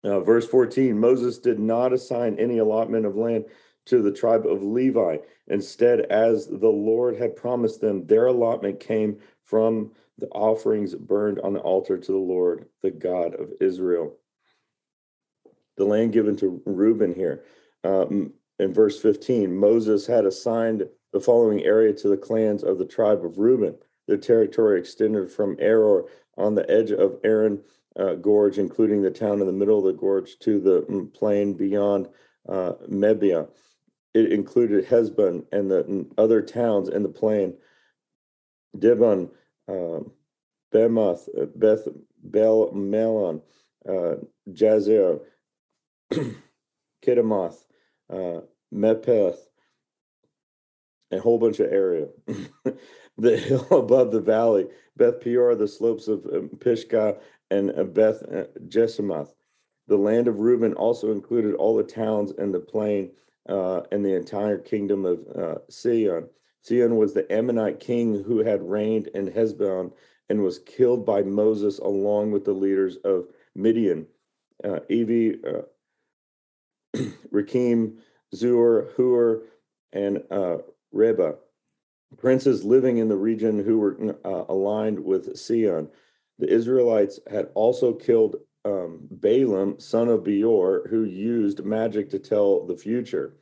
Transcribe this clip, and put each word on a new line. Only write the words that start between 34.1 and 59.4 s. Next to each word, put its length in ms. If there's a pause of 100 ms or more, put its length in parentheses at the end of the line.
It 180
included 540
Hezbon 680
and 180
the, 140
mm, 340
other 240
towns 480
in 140
the 60
plain, 480 (1200)
Dibon, 520 (380)
uh, 320 (720)
Bemoth, 560 (120)
uh, 60 (100)
Beth, 320 (360)
Bel 480
Melon, 680 (460)
uh, 280 (340)
Jazer, 720 (880)
<clears throat> 920
Kedemoth, 640 (440)
uh, 320 (320)
Mepeth, 760 (1600)
a 80
whole 180
bunch 220
of 120
area. 360 (200)
<laughs> 500 (400)
The 200
hill 300
<laughs> 40
above 400
the 100
valley, 460 (280)
Beth 240
Peor, 340
the 140
slopes 400
of, 180
um, 240 (100)
Pisgah, 580 (340)
and, 260
uh, 60
Beth, 400
uh, 220 (220)
Jesimoth. 680 (540)